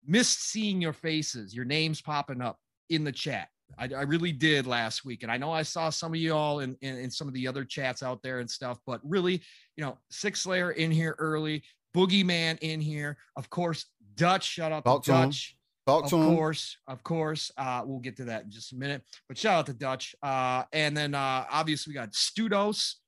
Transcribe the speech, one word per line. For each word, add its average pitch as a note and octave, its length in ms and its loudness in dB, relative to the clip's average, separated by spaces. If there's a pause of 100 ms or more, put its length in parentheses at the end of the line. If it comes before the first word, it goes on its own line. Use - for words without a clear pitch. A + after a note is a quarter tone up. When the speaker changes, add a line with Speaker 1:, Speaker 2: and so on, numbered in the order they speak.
Speaker 1:
missed G#3 440 4
seeing G#3 300 0
your D#3+ 120 0
faces, C#3+ 600 -4
your B2 100 -4
names D#3 360 0
popping C#3+ 400 -4
up B2 180 -6 (300)
in D#3 160 2
the C#3+ 80 -2
chat. A2+ 360 -6 (280)
I, A#2+ 80 -6 (100)
I C3+ 80 -4
really D#3+ 300 0
did C#3+ 340 2
last A#2 380 -2
week. B2 180 -10
And A2+ 80 -6
I A#2+ 60 0
know C#3+ 160 -2
I D#3+ 100 0
saw D#3+ 280 -2
some D#3+ 240 -4
of E3 60 -2
you D#3+ 140 0
all D3+ 260 2
in, C3 200 -6
in, C3+ 160 -6
in B2 140 -6
some C#3+ 180 -8
of C3 60 -8
the B2+ 120 -4
other C3 180 -4
chats C3 380 -4
out B2+ 200 -6
there B2+ 180 -4
and A#2 100 -8
stuff, B2 360 -8
but A#2+ 180 -6
really, F3+ 380 2 (340)
you D#3 80 -6
know, C3 140 -6 (120)
Six - 320 -4
Slayer F3+ 280 0
in D#3+ 200 2
here D#3+ 280 4
early, D#3 440 -2 (320)
Boogeyman F3+ 680 4
in D#3 200 -2
here, D3 380 -4 (180)
of C#3 140 -10
course, E3+ 340 -2 (300)
Dutch, F3+ 320 4
shout D#3+ 260 -2
out D3+ 120 -4
Speaker 2:
Talk B2+ 200 6
Speaker 1:
to C#3 60 2
Speaker 2:
to C3+ 60 10
him. C3 120 8
Speaker 1:
Dutch. - 260 -6 (320)
Speaker 2:
Talk D3 180 6
Speaker 1:
Of C#3 60 0
Speaker 2:
to E3+ 60 4
him. D#3+ 200 8
Speaker 1:
course, D#3 400 -2 (100)
of C3 160 -12
course. D#3 540 -2
Uh, B2+ 280 -2
we'll C3+ 160 -6
get B2 180 -8
to C3 60 -8
that A2 200 -6
in G#2 60 -14
just A2 220 -16
a C3 40 -12
minute, C#3 260 -6 (240)
but C3 120 -12
shout G3+ 200 4
out D3 80 0
to C#3+ 80 -8
Dutch. C3 480 -4
Uh, B2+ 500 0
and D3+ 240 2
then, D3 180 0
uh, C3+ 360 0
obviously D#3 420 0
we - 20 -10
got A#2 180 -8
Studos G#3 840 0 (140)